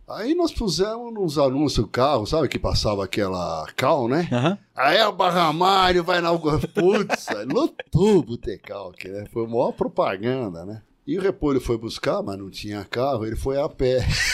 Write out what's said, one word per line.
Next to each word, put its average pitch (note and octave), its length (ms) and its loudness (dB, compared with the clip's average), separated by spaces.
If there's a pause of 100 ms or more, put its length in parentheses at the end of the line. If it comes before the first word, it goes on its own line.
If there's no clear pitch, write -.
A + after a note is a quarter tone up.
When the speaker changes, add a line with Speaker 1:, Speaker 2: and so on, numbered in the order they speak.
Speaker 1:
Aí A3+ 280 -2
nós E4+ 160 0
pusemos A3 600 -2
nos F3+ 240 -2
anúncios C3+ 480 2
o - 40 -10
carro, B2 380 2
sabe, D3+ 200 0
que - 140 -4
passava G2+ 420 0
aquela F2+ 720 -4
Cal, C3+ 320 2
né? D3+ 240 0
Speaker 2:
Aham. C3+ 280 2 (140)
Speaker 1:
"A C#3 220 2
Elba G3 360 2
Ramalho F3+ 760 4
vai F3+ 160 2
inaugurar." D#3+ 400 2
<laughs> D#3 120 -4
Putz, G3 580 2
aí G#2+ 140 -6
lotou G3+ 760 2
o C#3+ 40 2
Botecalque, G2+ 840 -10
né? G2+ 240 -8
Foi A#2 120 -2
a A2+ 40 -6
maior A#2+ 240 0
propaganda, A#2+ 920 -2
né? G#2+ 180 -12 (220)
E E3 140 -2
o - 40 -4
Repolho D3+ 380 0
foi A#2+ 180 -2
buscar, C3+ 440 -4
mas G2 160 -8
não G2 120 -14
tinha G#2 340 -10
carro, A#2+ 420 -2
ele A#2 100 -6
foi C3+ 240 -2
a D3+ 80 -2
pé. B2+ 380 0
<laughs> - 100 0 (180)